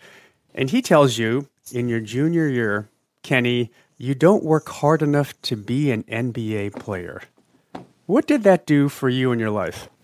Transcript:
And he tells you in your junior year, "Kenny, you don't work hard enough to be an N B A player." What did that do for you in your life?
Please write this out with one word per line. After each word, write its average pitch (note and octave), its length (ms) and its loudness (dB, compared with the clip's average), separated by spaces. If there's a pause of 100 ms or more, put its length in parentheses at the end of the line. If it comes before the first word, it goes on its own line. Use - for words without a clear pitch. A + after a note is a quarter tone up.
(540)
And C3 160 -2
he A#3 100 0
tells C#3+ 380 4
you A#2 300 -2 (240)
in B2 160 -4
your A2+ 120 -2
junior D3 480 -2
year, G#2+ 400 -2 (340)
"Kenny, A#2+ 480 0 (280)
you B2+ 160 -4
don't D#3+ 280 4
work D#3 260 0
hard D3+ 340 0
enough D3 400 0
to - 140 -6
be A#2+ 340 -2
an A2 180 -2
N A#2 220 -4
B A2 260 -6
A G2+ 140 -4
player." F#2 520 -10 (840)
What A#3 200 2
did B3 180 0
that F#3+ 200 4
do C#3+ 240 4
for C3+ 220 -2
you C3 200 0
in A#2+ 80 0
your A2 120 -2
life? F#2+ 400 -6 (140)